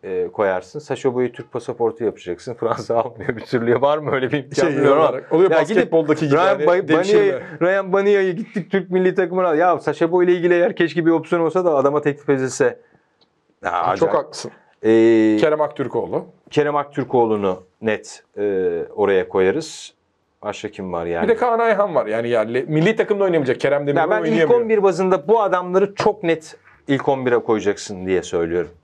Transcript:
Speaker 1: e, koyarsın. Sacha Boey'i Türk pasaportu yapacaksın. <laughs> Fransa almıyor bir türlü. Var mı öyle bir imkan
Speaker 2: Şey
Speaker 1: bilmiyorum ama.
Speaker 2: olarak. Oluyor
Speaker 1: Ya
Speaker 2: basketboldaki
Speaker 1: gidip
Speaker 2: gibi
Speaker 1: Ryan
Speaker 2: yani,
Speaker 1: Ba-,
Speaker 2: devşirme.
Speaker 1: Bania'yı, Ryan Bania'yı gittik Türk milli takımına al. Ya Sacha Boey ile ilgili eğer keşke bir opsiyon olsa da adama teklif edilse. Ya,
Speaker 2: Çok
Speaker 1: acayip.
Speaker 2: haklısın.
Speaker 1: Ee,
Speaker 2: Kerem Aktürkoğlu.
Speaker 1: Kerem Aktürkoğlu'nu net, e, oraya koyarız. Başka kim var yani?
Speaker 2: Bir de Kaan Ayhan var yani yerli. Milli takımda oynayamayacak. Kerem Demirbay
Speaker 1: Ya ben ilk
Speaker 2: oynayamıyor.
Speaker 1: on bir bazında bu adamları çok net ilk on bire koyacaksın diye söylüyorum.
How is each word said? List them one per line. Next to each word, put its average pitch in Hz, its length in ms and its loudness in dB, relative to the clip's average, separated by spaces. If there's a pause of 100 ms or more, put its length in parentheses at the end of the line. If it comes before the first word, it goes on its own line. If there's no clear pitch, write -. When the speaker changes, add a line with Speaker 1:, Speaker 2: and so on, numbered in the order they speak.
Speaker 1:
e, 92 300 -6
koyarsın. 95 460 -4
Sacha 135 360 -4
Boey'i 123 180 -2
Türk - 200 -16
pasaportu - 520 -4
yapacaksın. 98 500 -8
<laughs> - 60 -16
Fransa 117 400 -2
almıyor 117 360 -6
bir 113 40 -12
türlü. 120 400 0
Var 143 180 2
mı 147 160 -6
öyle 127 180 -2
bir 147 120 -2
imkan - 180 -2
Speaker 2:
Şey 170 140 2
Speaker 1:
bilmiyorum 139 240 4
ama. 147 100 4
Speaker 2:
olarak. - 220 -6
Oluyor 175 180 4
Speaker 1:
Ya 160 100 4
Speaker 2:
basketboldaki 160 600 2
Speaker 1:
gidip 151 100 0
Speaker 2:
gibi 147 100 4
Speaker 1:
Ryan 185 60 2 (140)
Speaker 2:
yani, 151 40 -2
Speaker 1:
Ba-, 175 240 2
Speaker 2:
devşirme. 185 340 4
Speaker 1:
Bania'yı, 190 200 0 (200)
Ryan 190 300 0
Bania'yı 196 440 2
gittik 208 340 -8
Türk 180 200 -2
milli 185 240 2
takımına 180 340 0
al. 151 100 0
Ya 170 200 2
Sacha 165 340 -2
Boey 180 160 4
ile 180 80 4
ilgili 175 180 2
eğer 175 220 0
keşke 165 300 0
bir 165 40 4
opsiyon 165 320 0
olsa 165 220 0
da 160 120 2
adama 139 240 2
teklif 143 280 -4
edilse. 131 500 0 (840)
Ya, 87 80 -4
Speaker 2:
Çok 85 160 0
Speaker 1:
acayip. 101 260 0
Speaker 2:
haklısın. - 360 -6 (340)
Speaker 1:
Ee, 113 560 4
Speaker 2:
Kerem 156 200 2
Aktürkoğlu. 127 640 -6 (260)
Speaker 1:
Kerem 147 260 0
Aktürkoğlu'nu 117 840 -2 (200)
net, - 420 -6 (140)
e, 101 40 -4 (520)
oraya 98 340 0
koyarız. 98 680 -2 (480)
Başka 104 260 -10
kim 92 240 -10
var 85 140 -6
yani? 85 180 -4
Speaker 2:
Bir - 40 -2
de 226 80 2
Kaan 233 220 -2
Ayhan 202 360 0
var 117 120 0
yani 113 220 -4
yerli. 117 400 0
Milli 165 280 2
takımda 202 280 0
oynayamayacak. 151 360 0
Kerem 143 260 0
Demirbay 143 180 0
Speaker 1:
Ya 170 60 -2
ben 214 80 2
ilk 165 60 -4
Speaker 2:
oynayamıyor. 160 360 2
Speaker 1:
on 226 80 -4
bir 214 140 2
bazında 185 460 2
bu 220 140 4
adamları 185 520 0
çok - 280 0
net 160 340 -2 (320)
ilk 135 200 0
on 131 180 0
bire 120 120 4
koyacaksın 101 680 -2
diye 90 160 0
söylüyorum. 85 480 -4 (140)